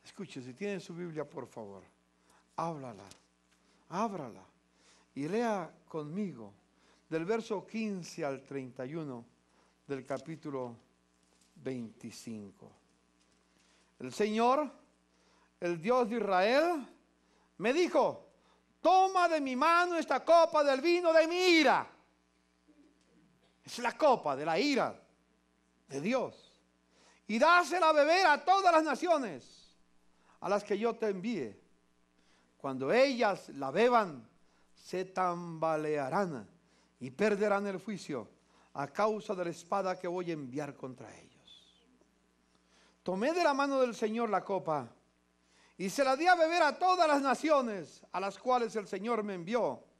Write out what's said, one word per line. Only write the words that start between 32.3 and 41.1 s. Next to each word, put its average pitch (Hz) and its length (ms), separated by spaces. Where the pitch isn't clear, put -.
Cuando 135 340
ellas 233 600
la 139 200
beban, 196 560
se 185 300
tambalearán 160 1400
y 131 120
perderán 202 560
el 196 100
juicio 151 500
a 139 140
causa 214 480
de 180 100
la 170 60
espada 185 480
que 180 100
voy 175 220
a - 20
enviar 143 420
contra 123 400